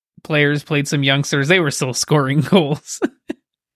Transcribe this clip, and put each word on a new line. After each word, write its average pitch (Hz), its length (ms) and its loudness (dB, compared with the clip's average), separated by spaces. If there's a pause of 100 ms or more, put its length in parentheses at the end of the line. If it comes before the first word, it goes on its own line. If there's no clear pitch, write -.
(240)
players, 147 400 0
played 143 240 -2
some 143 160 -2
youngsters. 139 440 0
They 185 120 4
were 151 100 0
still 131 240 -4
scoring 143 480 0
<laughs> - 80 -2
goals. 151 500 0 (760)